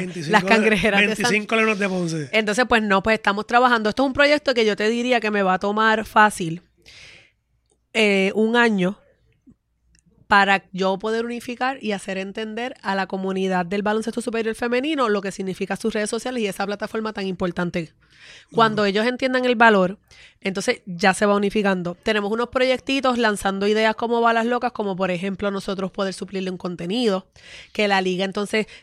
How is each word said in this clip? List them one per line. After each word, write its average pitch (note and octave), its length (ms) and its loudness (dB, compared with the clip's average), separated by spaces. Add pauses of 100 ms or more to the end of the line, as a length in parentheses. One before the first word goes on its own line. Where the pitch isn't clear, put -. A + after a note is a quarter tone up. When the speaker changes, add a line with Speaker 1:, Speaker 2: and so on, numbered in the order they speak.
Speaker 1:
Veinticinco E3+ 280 -6
Speaker 2:
Las G#3 100 4
Speaker 1:
de, F#3 60 -4
Speaker 2:
Cangrejeras G#3+ 520 4
de G#3 80 4
San- G#3+ 80 -2
Speaker 1:
veinticinco G#3+ 400 0
Leonas A3 220 2
de G3+ 100 -2
Ponce. E3 440 -4
Speaker 2:
Entonces, G#3+ 360 2
pues A3+ 140 4
no, G3 200 2
pues A3 120 2
estamos G#3 320 -2
trabajando. A#3+ 440 4
Esto B3+ 120 0
es C4+ 60 4
un C4+ 40 -2
proyecto C#4+ 400 2
que A3+ 140 2
yo G#3 80 2
te G#3+ 140 0
diría A#3+ 320 0
que G#3+ 100 -2
me G3+ 120 0
va F#3 120 4
a F#3 60 0
tomar A3 440 2
fácil, G3 580 2 (1300)
eh, G3+ 420 2
un A3 220 2
año G#3 420 2 (1300)
para G3 460 4
yo F#3+ 260 0
poder A3 260 -4
unificar A#3+ 580 -6
y G#3+ 100 -4
hacer F#3+ 260 -6
entender A3 640 -8
a G3+ 120 -4
la G3 120 -2
comunidad F#3+ 580 -2
del G3+ 180 -4
baloncesto G#3+ 380 -2
superior A3 340 -4
femenino B3+ 540 -2
lo G#3 140 0
que G3 100 -6
significa F#3+ 440 -6
sus A3 180 -4
redes G#3+ 160 -4
sociales B3 320 -6
y G#3 40 -2
esa G3 200 -6
plataforma G#3+ 480 -8
tan G3 120 -6
importante. F3 680 -4 (580)
Cuando A3 300 2
Speaker 1:
Ujú. G#3 60 2
Speaker 2:
ellos G#3 180 0
entiendan B3+ 400 0
el B3 80 2
valor, G#3 440 4 (420)
entonces G3 440 -4
ya F#3 300 0
se - 100 0
va G3+ 100 4
unificando. G3 680 0
Tenemos G#3 280 -2
unos A#3 180 -2
proyectitos B3+ 680 0
lanzando G3+ 500 0
ideas G#3+ 300 2
como A#3 240 0
balas A#3 240 2
locas, A#3+ 280 -2
como G3 240 -4
por F#3 140 0
ejemplo G3 400 -4
nosotros F#3+ 420 -6
poder G3 200 -4
suplirle F#3+ 380 -8
un F#3 80 -10
contenido, F#3+ 720 -2 (440)
que G#3+ 160 0
la G3 140 2
liga F#3 220 -2
entonces G3+ 420 -4 (160)